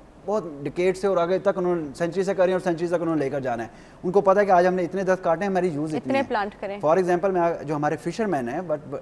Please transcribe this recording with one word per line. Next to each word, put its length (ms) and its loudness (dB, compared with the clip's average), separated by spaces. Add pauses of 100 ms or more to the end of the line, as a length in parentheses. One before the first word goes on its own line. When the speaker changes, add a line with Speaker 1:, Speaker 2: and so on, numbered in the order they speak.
(260)
Speaker 1:
बहुत 360 -4
डिकेड 320 0
से 140 -2
और 100 2
आगे 200 2
तक 200 0
उन्होंने 360 -2
सेंचुरी 300 -2
से 100 0
कर 80 2
रही 80 4
हैं 40 2
और 60 0
सेंचुरी 300 -2
तक 120 0
उन्होंने 180 0
लेकर 200 -2
जाना 220 -4
है। 80 -10 (340)
उनको 160 2
पता 200 4
है 60 2
कि 60 4
आज 140 6
हमने 160 2
इतने 220 -4
दरख्त 200 0
काटे 200 0
हैं, 60 -2
हमारी 180 2
यूज़ 280 -4
इतनी 20 -2
Speaker 2:
इतने 200 -2
Speaker 1:
है। 80 0
Speaker 2:
प्लांट 280 -4
करें। 260 -10
Speaker 1:
For 180 4
example, 320 2
मैं, 360 0
जो 80 -2
हमारे 220 0
फिशरमैन 520 -2
हैं, 200 -6
but 100 -2 (240)